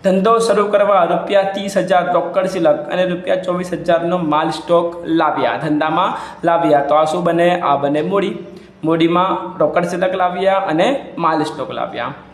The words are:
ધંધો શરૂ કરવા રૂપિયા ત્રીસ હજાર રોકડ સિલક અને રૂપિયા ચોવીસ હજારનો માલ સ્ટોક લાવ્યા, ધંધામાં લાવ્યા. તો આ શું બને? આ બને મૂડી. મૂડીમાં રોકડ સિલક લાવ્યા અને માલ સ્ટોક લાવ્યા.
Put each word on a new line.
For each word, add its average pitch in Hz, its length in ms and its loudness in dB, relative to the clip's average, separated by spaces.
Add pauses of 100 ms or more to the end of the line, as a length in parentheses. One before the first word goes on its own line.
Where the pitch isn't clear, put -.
ધંધો 190 340 2
શરૂ 208 300 2
કરવા 202 360 4
રૂપિયા 180 380 0
ત્રીસ 196 360 -4
હજાર 180 260 2 (100)
રોકડ 175 320 0
સિલક 165 320 2 (140)
અને 180 120 0
રૂપિયા 185 320 -2
ચોવીસ 180 360 -4
હજારનો 170 460 0
માલ 156 320 0
સ્ટોક 170 360 0 (340)
લાવ્યા, 135 420 0
ધંધામાં 156 540 0 (280)
લાવ્યા. 160 440 4
તો 151 60 2
આ 156 100 4
શું 175 200 -2
બને? 170 240 2 (120)
આ 143 160 2
બને 143 260 -2
મૂડી. 185 320 -2 (500)
મૂડીમાં 170 480 2 (260)
રોકડ 170 260 2
સિલક 185 300 -2
લાવ્યા 190 400 0
અને 175 320 0 (320)
માલ 156 240 0
સ્ટોક 131 280 -6
લાવ્યા. 120 640 -8